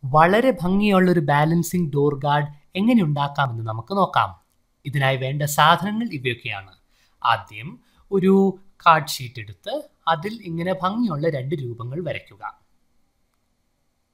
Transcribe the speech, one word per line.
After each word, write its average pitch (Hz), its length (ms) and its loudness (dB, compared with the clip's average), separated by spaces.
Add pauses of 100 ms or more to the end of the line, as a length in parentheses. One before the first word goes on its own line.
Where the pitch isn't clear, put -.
വളരെ 175 460 4
ഭംഗിയുള്ള 185 600 2
ഒരു 175 80 4
ബാലൻസിംഗ് 156 720 0
ഡോർ 143 260 0
ഗാർഡ് 147 280 0 (280)
എങ്ങനെ 220 280 4
ഉണ്ടാക്കാമെന്ന് 143 640 -2
നമുക്ക് 113 300 -8
നോക്കാം. 117 480 0 (400)
ഇതിനായി 135 320 0
വേണ്ട 139 260 -4
സാധനങ്ങൾ 170 720 2
ഇവയൊക്കെയാണ്. 117 600 -8 (500)
ആദ്യം 117 600 -4 (280)
ഒരു 196 480 4 (280)
കാർഡ് 156 200 4
ഷീറ്റ് 123 320 -10
എടുത്ത് 196 500 -6 (180)
അതിൽ 170 340 -4
ഇങ്ങനെ 170 320 -4
ഭംഗിയുള്ള 180 560 -2
രണ്ട് 139 260 -4
രൂപങ്ങൾ 123 480 -10
വരയ്ക്കുക. 104 560 -12 (1500)